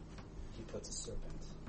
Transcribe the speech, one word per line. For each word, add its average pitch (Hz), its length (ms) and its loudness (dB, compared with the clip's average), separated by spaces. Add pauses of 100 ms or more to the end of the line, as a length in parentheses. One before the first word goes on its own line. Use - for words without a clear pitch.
(560)
He 110 60 0
puts - 260 0
a - 40 -2
serpent, - 500 2 (260)